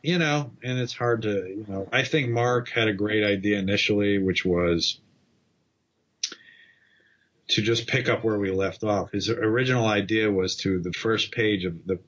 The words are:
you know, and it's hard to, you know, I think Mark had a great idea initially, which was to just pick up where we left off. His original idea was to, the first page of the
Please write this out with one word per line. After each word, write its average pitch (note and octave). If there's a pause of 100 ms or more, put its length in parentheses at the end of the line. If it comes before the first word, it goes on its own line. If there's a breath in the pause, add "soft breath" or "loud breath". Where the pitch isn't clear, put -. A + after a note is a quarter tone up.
you E3+
know, D3 (120)
and B2+
it's B2
hard A#2
to, G#2+ (140)
you G#2
know, G2
I B2+
think C#3
Mark A#2+
had A2+
a G#2+
great G#2+
idea G2+
initially, G2+
which F#2
was F2 (2500 loud breath)
to -
just A2+
pick B2
up A2+
where A2
we G2
left F#2+
off. G2+
His G2+
original A#2
idea G#2+
was F#2
to, F#2+
the F2
first A2
page G#2
of E2
the F#2